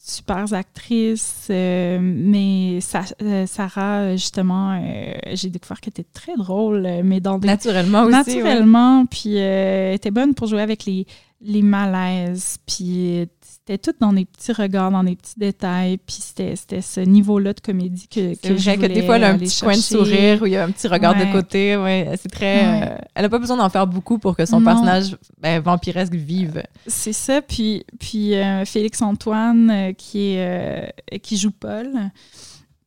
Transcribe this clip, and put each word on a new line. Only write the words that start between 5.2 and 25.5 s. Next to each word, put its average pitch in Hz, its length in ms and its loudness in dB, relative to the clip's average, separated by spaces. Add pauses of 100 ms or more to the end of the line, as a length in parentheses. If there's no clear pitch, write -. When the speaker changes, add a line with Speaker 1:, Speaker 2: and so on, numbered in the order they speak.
Speaker 1:
j'ai 190 160 -6
découvert 180 320 -12
qu'elle 214 100 -12
était - 220 -12
très - 220 -14
drôle, 202 500 -2
euh, 175 180 -4
mais 190 160 2
dans 196 200 -2
des 196 80 0
Speaker 2:
Naturellement 202 560 2
aussi, 226 100 6
ouais. 254 40 8
Speaker 1:
Naturellement. 240 880 6
Puis, 208 300 -4
euh, 190 520 0
elle 190 60 0
était 202 160 -4
bonne 262 240 2
pour 233 120 -4
jouer 214 140 0
avec 214 240 -4
les, 190 200 -4 (360)
les 208 200 -2
malaises. 185 1040 0
Puis, 180 640 -4 (140)
c'était - 360 -10
tout 320 220 -6
dans 214 140 2
des 190 120 2
petits - 260 -8
regards, 196 400 -2
dans 190 120 2
des 180 120 0
petits - 220 -18
détails. 185 600 -2
Puis - 240 -16
c'était, - 340 -8
c'était 185 260 -8
ce - 200 -6
niveau-là 202 520 4
de - 60 -20
comédie 180 480 -6
que, 185 260 -4
Speaker 2:
C'est 185 160 -4
Speaker 1:
que 190 80 2
je 190 60 0
Speaker 2:
vrai 196 140 2
que 196 40 -2
des 196 60 4
Speaker 1:
voulais 185 180 0
Speaker 2:
fois, 226 120 6
elle 226 80 4
a 196 40 6
un 190 60 6
Speaker 1:
aller 180 100 0
Speaker 2:
petit 185 160 -2
coin 208 140 4
de 220 40 4
Speaker 1:
chercher. 214 160 0
Speaker 2:
sourire 208 460 4
où 220 60 2
il 190 60 0
y 190 40 2
a 190 60 0
un 170 80 0
petit - 160 -4
regard 175 280 4
de 196 100 2
Speaker 1:
Ouais. 196 60 0
Speaker 2:
côté. 196 460 0
Ouais, 190 320 0 (100)
c'est - 100 -10
très, 202 360 2
Speaker 1:
Ouais. 214 180 2
Speaker 2:
euh, - 140 -6 (160)
elle 196 120 0
a 208 40 0
pas 226 100 0
besoin 247 180 -2
d'en 208 120 2
faire 196 160 2
beaucoup 190 320 -2
pour 190 180 -2
que 165 100 0
son 226 140 4
Speaker 1:
Non. 226 60 6
Speaker 2:
personnage, 196 500 4 (240)
ben, 165 220 0